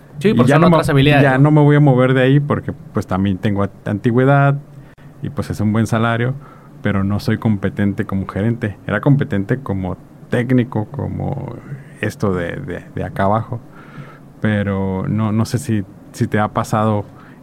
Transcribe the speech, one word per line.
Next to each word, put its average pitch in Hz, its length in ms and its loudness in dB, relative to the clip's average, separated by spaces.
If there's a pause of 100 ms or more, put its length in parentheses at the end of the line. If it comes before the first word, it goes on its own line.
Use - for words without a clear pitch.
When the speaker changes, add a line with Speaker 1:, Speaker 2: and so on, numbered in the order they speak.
(200)
Speaker 1:
Sí, 196 100 2
Speaker 2:
Y 220 60 2
Speaker 1:
porque 117 140 4
Speaker 2:
ya 143 60 6
Speaker 1:
son 151 60 6
Speaker 2:
no 175 80 6
me, 165 60 6
Speaker 1:
otras 156 140 2
habilidades, 143 340 4
Speaker 2:
ya 131 160 4
Speaker 1:
¿no? 139 60 8
Speaker 2:
no 151 60 4
me 151 100 6
voy 147 140 6
a 147 40 4
mover 131 340 4
de 131 80 2
ahí 135 180 4
porque, 143 320 -4 (220)
pues, 101 140 -4
también 95 320 -2
tengo 101 240 -2
a-, 98 80 -4 (140)
antigüedad 131 760 2 (640)
y, - 80 -8
pues, - 180 -8
es 95 100 -8
un 104 140 0
buen 110 140 2
salario, 117 480 0 (480)
pero 98 200 0
no 101 160 -2
soy 107 200 -2
competente 101 680 -2
como 95 220 -6
gerente. 110 500 -4 (100)
Era 101 140 -2
competente 131 560 0
como 92 400 -6 (320)
técnico, 120 560 0
como 95 720 -8 (440)
esto 104 340 -4
de, 87 240 -6
de, 90 360 -12
de 92 100 -6
acá 95 200 -4
abajo, 113 360 -2 (800)
pero 98 680 -2
no, 104 240 -2
no 113 140 0
sé - 120 -6
si, 107 260 -4 (280)
si 117 160 -4
te 107 120 -2
ha 107 100 0
pasado... 107 560 -2 (380)